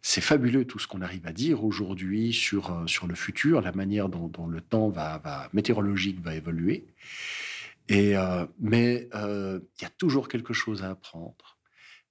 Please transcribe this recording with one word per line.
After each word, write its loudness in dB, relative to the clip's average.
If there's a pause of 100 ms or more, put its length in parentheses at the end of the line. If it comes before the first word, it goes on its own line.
c'est 2
fabuleux 4
tout -6
ce -6
qu'on -6
arrive -8
à -6
dire 0
aujourd'hui 0
sur, 0
euh, -4
sur -2
le -4
futur, 2
la -2
manière 0
dont, -6
dont -8
le -6
temps 2
va, -4
va, -10
météorologique 2
va -6
évoluer. -2 (1040)
Et, 6
euh, 2 (140)
mais, 4
euh, -4 (180)
il -12
y -6
a -12
toujours 2
quelque -4
chose -4
à -4
apprendre. -16 (520)